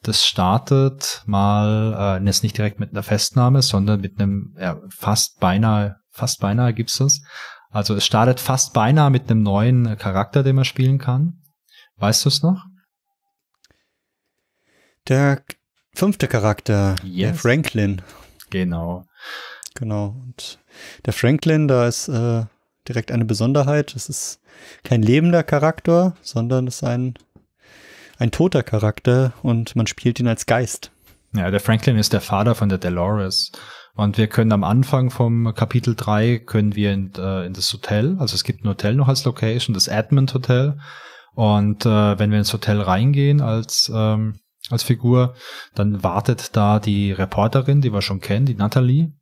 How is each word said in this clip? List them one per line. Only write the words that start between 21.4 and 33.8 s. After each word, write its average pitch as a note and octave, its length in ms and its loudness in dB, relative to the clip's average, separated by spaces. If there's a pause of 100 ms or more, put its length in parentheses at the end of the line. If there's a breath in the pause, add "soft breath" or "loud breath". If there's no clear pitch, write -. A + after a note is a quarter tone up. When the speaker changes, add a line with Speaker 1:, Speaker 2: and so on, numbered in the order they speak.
Speaker 2:
da B2 180 4
ist, - 220 -4
äh, A#2 360 -2 (440)
direkt A#2 240 -6
eine A#2 120 0
Besonderheit. C3+ 680 0
Es A#2+ 140 -12
ist - 320 -10 (420 loud breath)
kein A#2 200 0
lebender D#3+ 420 4
Charakter, E3+ 800 2
sondern B2+ 440 -2
es B2 100 -8
ist - 80 -8
ein, B2 300 -4 (1040 loud breath)
ein A#2+ 140 0
toter D#3+ 300 2
Charakter A#2+ 680 0 (100)
und A#2 340 -2
man A2+ 100 0
spielt - 320 -2
ihn B2 80 0
als A2+ 200 -2
Geist. - 440 -2 (440)
Speaker 1:
Ja, F#2+ 160 0
der G2 100 0
Franklin A2 380 2
ist G#2+ 140 0
der G#2 80 0
Vater G#2+ 360 0
von G#2 120 0
der F#2+ 100 0
Dolores. F#2 760 -2 (420 loud breath)